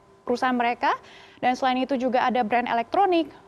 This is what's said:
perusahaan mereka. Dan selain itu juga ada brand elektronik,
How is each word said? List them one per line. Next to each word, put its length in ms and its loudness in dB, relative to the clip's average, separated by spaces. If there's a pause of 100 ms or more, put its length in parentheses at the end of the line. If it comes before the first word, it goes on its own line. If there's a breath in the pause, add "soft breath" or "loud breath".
(220)
perusahaan 320 -2
mereka. 400 0 (480 loud breath)
Dan 160 2
selain 240 0
itu 160 -2
juga 240 0
ada 240 0
brand 240 -2
elektronik, 640 0 (140)